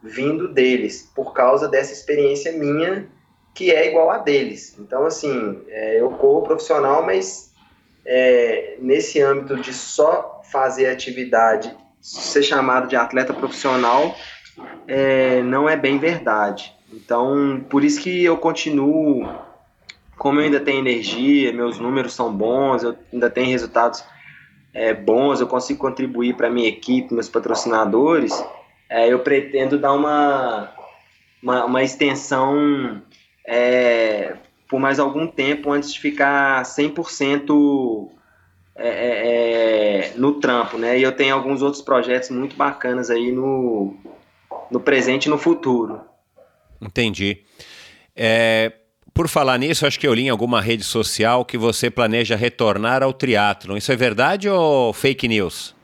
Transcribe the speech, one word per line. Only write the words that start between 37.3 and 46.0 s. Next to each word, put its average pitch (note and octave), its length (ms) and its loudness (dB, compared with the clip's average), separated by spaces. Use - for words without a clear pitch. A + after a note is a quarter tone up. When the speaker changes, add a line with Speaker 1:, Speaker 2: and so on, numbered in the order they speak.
Speaker 1:
é, A#2 120 -4
é, A2+ 1200 0
é, - 80 -12
no C#3 240 0
trampo, A#2+ 380 0
né? A#2 200 0
E C3 60 4
eu C3 80 2
tenho C3+ 220 0
alguns C3+ 280 -2
outros C#3+ 200 -2
projetos B2+ 480 0
muito C3+ 260 -6
bacanas B2+ 540 -4
aí A#2+ 220 0
no, B2+ 640 -2
no B2 80 -2
presente C3 460 2
e D3 40 0
no D3 80 2
futuro. B2 640 0